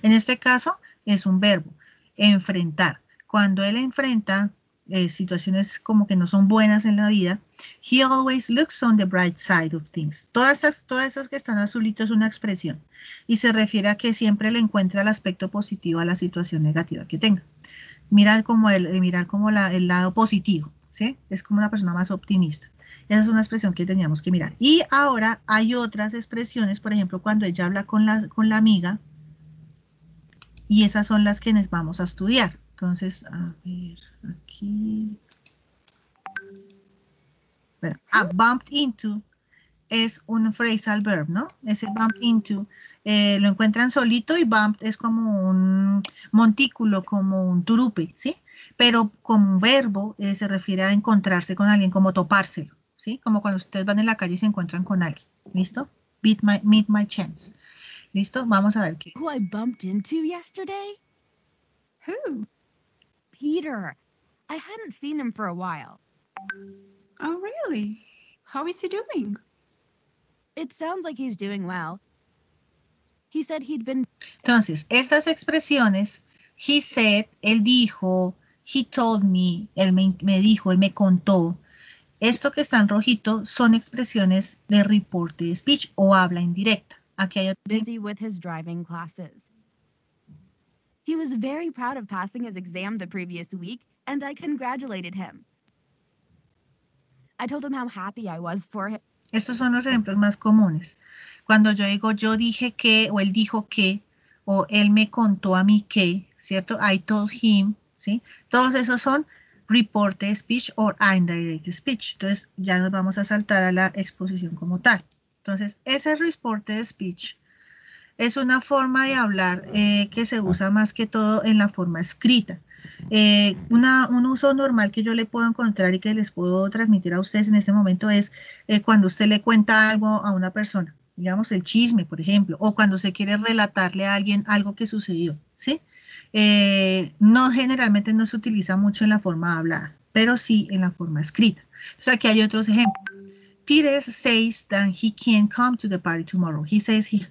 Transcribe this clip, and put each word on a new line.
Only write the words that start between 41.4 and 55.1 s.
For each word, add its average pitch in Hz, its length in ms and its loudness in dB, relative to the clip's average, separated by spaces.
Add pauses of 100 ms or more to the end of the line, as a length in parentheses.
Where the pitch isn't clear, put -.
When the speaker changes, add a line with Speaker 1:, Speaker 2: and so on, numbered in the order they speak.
Speaker 1:
Ese 214 220 -4
bumped 220 340 -2
into, 214 460 -2 (380)
eh, 208 360 2
lo 202 80 4
encuentran 220 440 0
solito 247 440 0
y 349 60 2
bumped 214 440 0
es 220 100 -4
como 226 520 -2
un 190 540 2 (300)
montículo, 220 720 2
como 190 440 0
un 180 140 2
turupe, 220 540 0
¿sí? 285 200 -6 (400)
Pero 233 360 2 (100)
como 202 320 4
un 185 60 2
verbo, 214 580 0
eh, 196 160 -2
se 202 140 -6
refiere 190 340 -4
a 196 100 2
encontrarse 202 640 0
con 202 140 2
alguien, 202 240 4
como 190 200 4
topárselo, 185 640 -2 (220)
¿sí? 220 260 -10
Como 214 180 0
cuando 202 180 -4
ustedes 190 260 -8
van 202 160 0
en 220 60 2
la 220 100 0
calle 180 180 -4
y 180 40 -4
se 214 80 0
encuentran 180 360 -2
con 180 220 -2
alguien, 156 240 -10 (240)